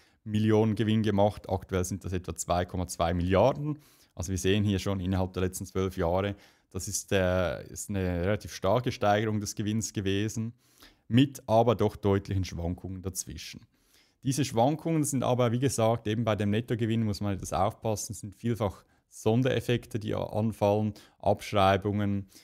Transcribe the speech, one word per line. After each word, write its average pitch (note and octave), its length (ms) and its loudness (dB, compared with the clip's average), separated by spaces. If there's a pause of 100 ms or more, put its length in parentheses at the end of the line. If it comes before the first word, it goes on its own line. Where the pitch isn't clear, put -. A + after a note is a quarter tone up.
(240)
Millionen G#2+ 520 4
Gewinn A2 260 2
gemacht. G#2 480 2
Aktuell F#2 340 -2
sind F#2+ 220 -8
das F2+ 80 -6
etwa F#2 220 -6
zwei F2 280 -2
Komma F2+ 240 -6
zwei E2+ 240 -2
Milliarden. B2 680 2 (360)
Also F#2 160 -6
wir F#2 80 -2
sehen G2 260 2
hier G2 140 2
schon G2 220 -4
innerhalb F#2 340 0
der F#2 80 -2
letzten F#2 240 -4
zwölf F#2+ 320 -4
Jahre, F#2 380 0 (340)
das - 180 -8
ist, - 240 -6
äh, F2+ 560 2
ist - 220 -12
eine F2+ 320 -2
relativ G2 320 -2
starke A#2+ 380 0
Steigerung G#2 480 0
des G2+ 140 -6
Gewinns G#2+ 380 -4
gewesen, G#2+ 640 -2 (520)
mit C3 400 4
aber A2+ 280 4
doch G#2 220 0
deutlichen G2 480 0
Schwankungen F2+ 580 -8
dazwischen. - 640 -10 (580)
Diese C3 200 0
Schwankungen D3 600 0
sind B2+ 180 -2
aber, A#2+ 300 2
wie B2 80 0
gesagt, A#2 480 0
eben A2 160 0
bei A2 100 0
dem G2+ 160 0
Nettogewinn A2+ 540 0
muss G#2 160 -2
man G2+ 140 -2
etwas F#2+ 180 -8
aufpassen, G#2 600 -2
sind G2+ 200 -14
vielfach A2 500 -4 (240)
Sondereffekte, A#2 920 0
die G#2+ 140 -6
anfallen, G#2 800 0 (280)
Abschreibungen, G2+ 1080 2 (160)